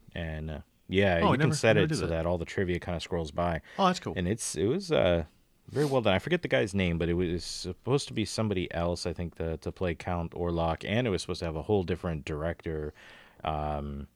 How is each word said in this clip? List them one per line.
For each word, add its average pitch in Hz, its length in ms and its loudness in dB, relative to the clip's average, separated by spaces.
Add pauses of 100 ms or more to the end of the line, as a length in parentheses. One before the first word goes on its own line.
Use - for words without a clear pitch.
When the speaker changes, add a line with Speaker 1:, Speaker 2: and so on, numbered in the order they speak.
(140)
Speaker 1:
And, 78 360 -6
uh, 71 80 -6 (340)
yeah, 92 300 6
Speaker 2:
Oh, 196 60 6
I - 20 6
Speaker 1:
you 127 60 6
Speaker 2:
never, 139 140 4
Speaker 1:
can - 20 0
set 113 240 6
Speaker 2:
never 98 80 6
Speaker 1:
it - 20 4
Speaker 2:
did 80 120 -2
Speaker 1:
so 87 100 -2
Speaker 2:
that. - 0 -
Speaker 1:
that 80 180 0
all 87 100 2
the 82 80 -4
trivia 87 360 -2
kinda 87 180 -4
scrolls 82 320 -4
by. 85 300 0 (180)
Speaker 2:
Oh, 196 80 4
that's 180 140 2
cool. 87 160 -6
Speaker 1:
And 87 100 0
it's, - 300 -2
it 82 100 2
was, 170 240 -2
uh, 92 320 4 (460)
very 131 160 0
well 135 180 2
done. 101 120 4
I 95 40 4
forget 170 240 0
the 143 60 -6
guy's 120 260 0
name, 87 240 2
but 82 100 2
it 85 60 2
was 87 300 -2
supposed - 640 -4
to 127 40 -12
be 113 120 -2
somebody 98 500 -2
else, 87 320 -2
I 85 60 -2
think, 85 240 -6
to, 82 220 -4
to 90 120 -6
play 87 240 -2
Count 85 380 -4
Orlok, 82 520 0
and 120 220 0
it 107 40 0
was 87 120 0
supposed 85 160 -6
to 90 80 -6
have 78 80 -4
a 78 80 -4
whole 101 220 2
different 82 400 -4
director. 78 680 -4 (520)
Um, 73 720 -4